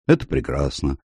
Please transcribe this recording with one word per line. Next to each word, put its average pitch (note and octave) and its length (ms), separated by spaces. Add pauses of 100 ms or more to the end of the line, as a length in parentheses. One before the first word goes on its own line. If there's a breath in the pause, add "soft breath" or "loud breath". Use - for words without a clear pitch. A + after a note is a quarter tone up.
"Это - 200
прекрасно. C#2 720 (180)